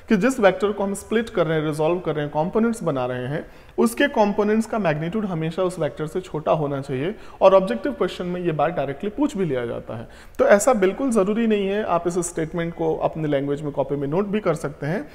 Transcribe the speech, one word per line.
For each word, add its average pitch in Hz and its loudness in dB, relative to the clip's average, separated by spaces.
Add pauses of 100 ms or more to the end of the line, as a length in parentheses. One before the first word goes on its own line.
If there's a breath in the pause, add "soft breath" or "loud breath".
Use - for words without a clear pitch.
कि 226 6
जिस 240 2
vector 196 4
को 208 -4
हम 196 -2
split 226 -2
कर 175 2
रहे 160 0
हैं, 151 -2
रिजॉल्व 156 0
कर 165 -4
रहे 147 -2
हैं, 147 -8
components 220 0
बना 139 -2
रहे 123 -4
हैं, 147 -6 (320 loud breath)
उसके 233 2
components 214 2
का 233 -4
magnitude 175 0
हमेशा 165 -2
उस 180 -2
vector 151 -4
से 180 -6
छोटा 170 -2
होना 139 0
चाहिए 143 -4 (260 loud breath)
और 190 10
objective 226 2
question 185 -4
में 180 -4
ये 175 -2
बात 151 0
directly 143 -4
पूछ 277 -2
भी 190 0
लिया 127 -2
जाता 117 -8
है। 117 -12 (300 loud breath)
तो 247 4
ऐसा 214 6
बिल्कुल 214 2
ज़रूरी 214 2
नहीं 208 2
है। 202 0
आप 170 0
इस 175 0
statement 170 -4
को 160 0
अपने 156 -2
language 143 0
में 147 -6
copy 143 -2
में 139 -4
note 180 0
भी 202 -2
कर 175 0
सकते 147 -8
हैं। 208 -4